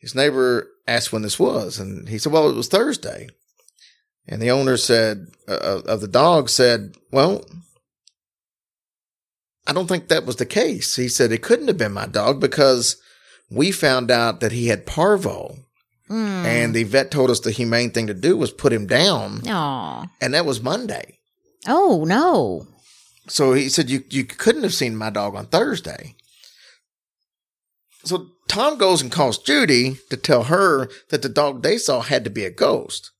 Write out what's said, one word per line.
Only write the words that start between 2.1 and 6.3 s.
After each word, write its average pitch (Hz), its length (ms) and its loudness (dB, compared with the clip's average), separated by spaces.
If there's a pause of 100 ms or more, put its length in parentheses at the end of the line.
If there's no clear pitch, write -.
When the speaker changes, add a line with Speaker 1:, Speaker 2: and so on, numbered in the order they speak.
Speaker 1:
he 110 80 -6
said, 147 140 -4
"Well, 151 180 4
it 127 60 -2
was 117 120 -6
Thursday." - 600 -2 (1000)
And 107 120 -8
the 120 120 2
owner 131 240 4
said, 110 500 2 (220)
uh, 95 360 -2
of 107 160 -2
the 107 60 -8
dog 139 420 4